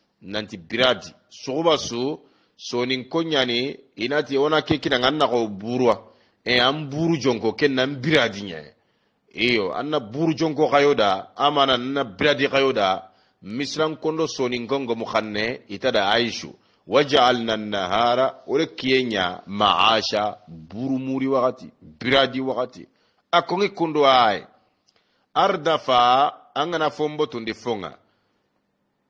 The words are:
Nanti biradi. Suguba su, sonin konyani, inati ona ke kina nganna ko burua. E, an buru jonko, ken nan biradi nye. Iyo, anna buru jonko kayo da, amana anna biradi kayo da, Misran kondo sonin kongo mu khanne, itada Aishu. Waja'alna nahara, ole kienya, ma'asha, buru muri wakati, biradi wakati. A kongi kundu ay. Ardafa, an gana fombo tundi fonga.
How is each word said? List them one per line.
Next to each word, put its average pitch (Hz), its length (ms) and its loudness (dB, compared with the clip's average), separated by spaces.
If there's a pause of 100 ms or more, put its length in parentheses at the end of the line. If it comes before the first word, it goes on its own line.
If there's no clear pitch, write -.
(220)
Nanti 104 360 -10
biradi. 110 500 -2 (220)
Suguba 151 480 0
su, 127 420 -6 (360)
sonin 127 520 -4
konyani, 139 680 -2 (200)
inati 135 400 -2
ona 151 260 2
ke 151 160 0
kina 139 200 0
nganna 139 300 2
ko 117 200 0
burua. 113 480 0 (480)
E, 123 160 2
an 139 300 0
buru 165 260 0
jonko, 117 400 0
ken 143 180 2
nan 135 280 0
biradi 120 400 0
nye. 80 320 -12 (600)
Iyo, 107 400 0
anna 143 260 -4
buru 143 340 -4
jonko 151 340 0
kayo 143 260 4
da, 98 420 0
amana 139 380 2
anna 131 300 -4
biradi 135 440 0
kayo 135 240 2
da, 98 360 0 (340)
Misran 139 540 -4
kondo 160 320 -4
sonin 123 400 -4
kongo 131 260 -2
mu 113 120 -6
khanne, 107 640 -4
itada 104 420 0
Aishu. 110 420 -2 (340)
Waja'alna 123 680 4
nahara, 107 920 0
ole 151 200 0 (100)
kienya, 113 720 -2
ma'asha, 104 880 2 (120)
buru 98 500 -6
muri 131 280 -4
wakati, 127 440 0 (100)
biradi 127 600 0
wakati. 123 460 -6 (460)
A 175 100 4
kongi 185 260 0
kundu 156 380 2
ay. 117 380 6 (880)
Ardafa, 147 1000 2 (220)
an 151 160 -2
gana 156 200 -2
fombo 151 360 -4
tundi 113 280 -8
fonga. 98 440 -8 (1120)